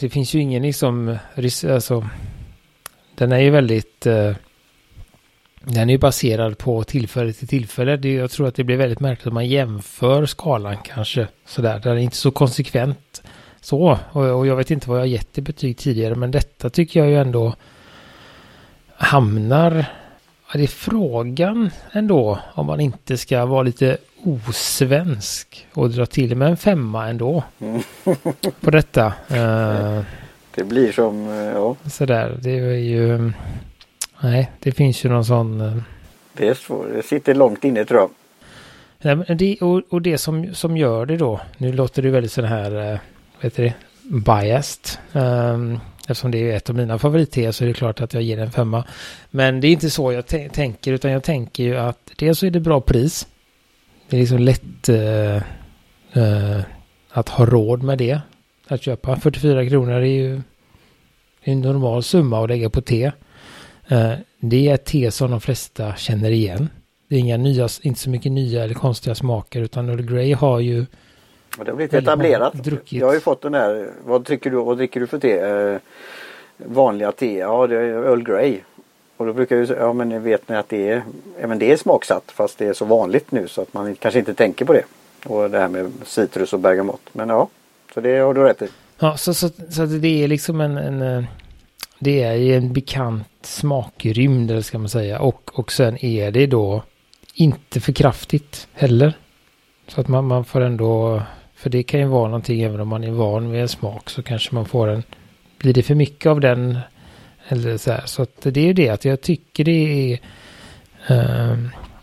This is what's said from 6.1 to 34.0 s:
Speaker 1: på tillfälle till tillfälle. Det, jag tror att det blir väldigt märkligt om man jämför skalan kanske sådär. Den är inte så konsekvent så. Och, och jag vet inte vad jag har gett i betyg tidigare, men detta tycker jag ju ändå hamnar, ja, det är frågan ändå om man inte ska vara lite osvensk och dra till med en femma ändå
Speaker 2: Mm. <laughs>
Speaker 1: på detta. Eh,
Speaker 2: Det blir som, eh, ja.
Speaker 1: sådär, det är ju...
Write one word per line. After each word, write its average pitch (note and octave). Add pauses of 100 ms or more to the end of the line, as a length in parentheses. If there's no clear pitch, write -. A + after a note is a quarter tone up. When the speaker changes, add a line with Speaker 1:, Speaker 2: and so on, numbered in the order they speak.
Speaker 1:
på A2+
tillfälle A#2
till A#2
tillfälle. C3
Det, C3+
jag B2+
tror C#3
att A#2+
det C3
blir B2
väldigt B2+
märkligt C3+
om A#2
man A#2
jämför B2+
skalan G#2+
kanske A2 (200)
sådär. A2+
Den A#2+
är A#2+
inte B2
så -
konsekvent C3 (380)
så. D3+ (140)
Och, C#3+
och B2+
jag C3+
vet C3
inte C#3
vad B2
jag B2+
har C3
gett B2
i C#3+
betyg C3+
tidigare, A2+
men B2
detta C3
tycker E3+
jag D3
ju D3
ändå A#2+ (1400)
hamnar, B2+ (800)
ja, D3
det D3
är C#3+
frågan E3+ (220)
ändå D3 (160)
om D3+
man D3
inte C3+
ska B2
vara C3
lite B2+ (260)
osvensk C3
och C3
dra A#2+
till B2
med C3+
en F3
femma A2+
ändå A#2+ (180)
Speaker 2:
Mm. A2+ (220)
<laughs> -
Speaker 1:
på D#3
detta. D3+ (220)
Eh, G#2+ (520)
Speaker 2:
Det F#2+
blir A2+
som, G#2+
eh, G#2+
ja. G#2+ (140)
Speaker 1:
sådär, A#2
det B2+
är B2
ju... A#2 (880)